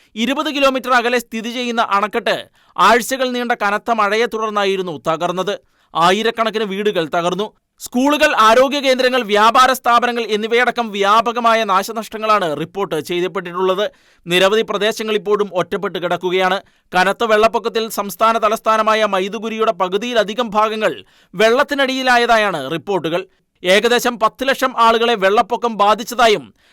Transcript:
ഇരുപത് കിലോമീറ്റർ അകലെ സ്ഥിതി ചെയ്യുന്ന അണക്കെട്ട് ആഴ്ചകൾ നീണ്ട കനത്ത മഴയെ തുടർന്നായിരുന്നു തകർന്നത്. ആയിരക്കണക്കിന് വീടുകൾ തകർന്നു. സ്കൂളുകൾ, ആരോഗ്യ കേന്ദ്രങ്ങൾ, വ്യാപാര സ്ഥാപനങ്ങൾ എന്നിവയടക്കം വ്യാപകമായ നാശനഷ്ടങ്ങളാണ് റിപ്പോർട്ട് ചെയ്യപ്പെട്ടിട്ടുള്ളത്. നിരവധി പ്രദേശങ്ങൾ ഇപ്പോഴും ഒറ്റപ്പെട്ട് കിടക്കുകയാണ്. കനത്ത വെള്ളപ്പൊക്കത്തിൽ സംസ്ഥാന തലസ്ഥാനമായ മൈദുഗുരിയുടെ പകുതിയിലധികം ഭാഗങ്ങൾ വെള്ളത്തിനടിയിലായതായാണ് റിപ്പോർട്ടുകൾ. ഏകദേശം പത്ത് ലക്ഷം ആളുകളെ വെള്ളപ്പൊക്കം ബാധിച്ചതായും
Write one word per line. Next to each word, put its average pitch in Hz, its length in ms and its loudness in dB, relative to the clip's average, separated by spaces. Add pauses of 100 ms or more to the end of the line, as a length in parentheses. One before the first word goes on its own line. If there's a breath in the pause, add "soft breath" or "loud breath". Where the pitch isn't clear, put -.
(160 soft breath)
ഇരുപത് 269 400 -4
കിലോമീറ്റർ 262 380 0
അകലെ 240 260 2
സ്ഥിതി 226 320 -8
ചെയ്യുന്ന 240 300 -4
അണക്കെട്ട് 202 680 -2 (280 soft breath)
ആഴ്ചകൾ 247 520 2
നീണ്ട 240 220 -4
കനത്ത 208 400 -2
മഴയെ 214 340 0
തുടർന്നായിരുന്നു 196 840 -4
തകർന്നത്. 175 520 -4 (360)
ആയിരക്കണക്കിന് 214 680 0
വീടുകൾ 190 420 -2
തകർന്നു. 180 480 -2 (260)
സ്കൂളുകൾ, 285 560 0
ആരോഗ്യ 247 440 4
കേന്ദ്രങ്ങൾ, 254 420 0
വ്യാപാര 226 520 4
സ്ഥാപനങ്ങൾ 240 500 0
എന്നിവയടക്കം 226 680 0
വ്യാപകമായ 226 720 2
നാശനഷ്ടങ്ങളാണ് 208 960 -2
റിപ്പോർട്ട് 170 400 -4
ചെയ്യപ്പെട്ടിട്ടുള്ളത്. 180 920 -2 (360 soft breath)
നിരവധി 190 340 4
പ്രദേശങ്ങൾ 214 540 -2
ഇപ്പോഴും 202 380 0
ഒറ്റപ്പെട്ട് 180 460 -4
കിടക്കുകയാണ്. 180 640 -2 (340)
കനത്ത 185 280 2
വെള്ളപ്പൊക്കത്തിൽ 220 680 0
സംസ്ഥാന 220 480 -2
തലസ്ഥാനമായ 220 680 0
മൈദുഗുരിയുടെ 214 680 -2
പകുതിയിലധികം 208 760 -2
ഭാഗങ്ങൾ 214 540 -2 (320 soft breath)
വെള്ളത്തിനടിയിലായതായാണ് 240 1400 2
റിപ്പോർട്ടുകൾ. 165 540 -4 (380)
ഏകദേശം 226 560 2
പത്ത് 220 280 0
ലക്ഷം 262 300 -2
ആളുകളെ 233 380 2
വെള്ളപ്പൊക്കം 220 600 0
ബാധിച്ചതായും 208 760 0 (200)